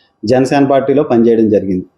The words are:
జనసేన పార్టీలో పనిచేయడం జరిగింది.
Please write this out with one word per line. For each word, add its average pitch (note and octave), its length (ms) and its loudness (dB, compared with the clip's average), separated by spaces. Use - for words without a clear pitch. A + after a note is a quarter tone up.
జనసేన C3+ 400 0
పార్టీలో C3+ 380 0
పనిచేయడం A#2 460 2
జరిగింది. F#2+ 360 -2